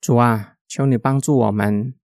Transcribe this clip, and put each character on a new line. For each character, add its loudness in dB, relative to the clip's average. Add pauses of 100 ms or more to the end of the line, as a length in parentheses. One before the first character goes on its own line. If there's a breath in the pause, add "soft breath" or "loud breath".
主 0
啊， 0 (140)
求 -4
你 2
帮 -2
助 0
我 2
们 -2